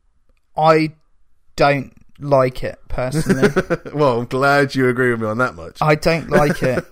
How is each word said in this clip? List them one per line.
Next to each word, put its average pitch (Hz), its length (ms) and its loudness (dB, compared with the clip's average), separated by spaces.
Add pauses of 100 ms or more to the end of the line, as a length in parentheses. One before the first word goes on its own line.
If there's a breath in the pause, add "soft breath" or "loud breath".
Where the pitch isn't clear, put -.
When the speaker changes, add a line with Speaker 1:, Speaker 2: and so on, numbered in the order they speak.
(580)
Speaker 1:
I 156 360 2 (640)
don't 143 380 0 (260)
like 135 440 0
it, - 160 -8 (100)
personally. 147 640 0
Speaker 2:
<laughs> 170 400 -4
Well, 143 260 2
I'm 120 60 -4
glad 139 500 0
you 131 140 2
agree 123 220 0
with 113 100 -4
me 110 60 -4
on 110 120 -4
that 120 160 -2
much. 82 260 -16
Speaker 1:
I 151 140 2
don't 165 340 -2
like 147 320 0
it. 131 300 -2